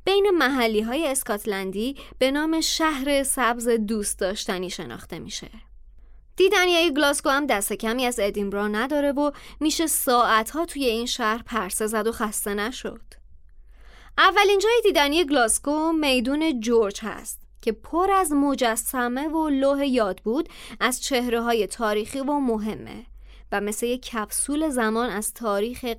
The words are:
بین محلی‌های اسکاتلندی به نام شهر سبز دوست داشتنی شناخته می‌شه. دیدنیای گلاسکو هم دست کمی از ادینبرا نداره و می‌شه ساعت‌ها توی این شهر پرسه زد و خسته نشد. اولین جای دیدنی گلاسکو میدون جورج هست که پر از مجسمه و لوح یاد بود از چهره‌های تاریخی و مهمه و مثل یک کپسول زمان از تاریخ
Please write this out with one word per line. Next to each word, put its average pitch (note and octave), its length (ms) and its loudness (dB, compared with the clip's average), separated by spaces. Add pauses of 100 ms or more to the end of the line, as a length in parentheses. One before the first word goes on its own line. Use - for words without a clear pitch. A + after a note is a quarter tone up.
بین G4 340 4
محلی‌های B3 680 2
اسکاتلندی G#3+ 880 -4 (220)
به C4 120 2
نام D#4+ 300 0
شهر C#4+ 640 0
سبز A#3+ 460 0
دوست G#3+ 500 0
داشتنی F#3 520 -4
شناخته - 480 -12
می‌شه. - 320 -12 (840)
دیدنیای F4+ 560 4
گلاسکو C#4+ 360 2
هم C#4+ 180 2
دست G#3 260 0
کمی A3+ 340 -2
از A#3+ 160 -2
ادینبرا G3+ 460 -2
نداره C#4 440 0
و C#4+ 180 0 (300)
می‌شه D#4 260 0
ساعت‌ها A#3+ 800 2
توی C#4 180 -4
این A#3 220 0
شهر A#3 400 -2
پرسه G#3+ 400 -4
زد G#3+ 200 -2
و A3+ 60 -2
خسته G#3+ 420 -4
نشد. G#3+ 460 -6 (1160)
اولین G4 400 6
جای A4+ 260 4
دیدنی D4+ 400 4
گلاسکو C#4+ 680 2
میدون C#4 680 2
جورج A3 420 2
هست - 380 -10 (220)
که A3+ 100 -2
پر E4+ 380 0
از F#4 220 2
مجسمه C4+ 960 0
و D#4 200 0
لوح C#4 380 2
یاد A3+ 380 0
بود C4+ 240 0 (320)
از B3+ 220 2
چهره‌های A#3 640 0
تاریخی G#3+ 540 -2
و C4+ 120 -2
مهمه A3 760 -2 (460)
و G3+ 80 0
مثل G#3+ 260 -4
یک B3+ 160 -2
کپسول C#4+ 640 -2
زمان A#3 420 0
از G#3 240 -6
تاریخ A3+ 500 -2 (140)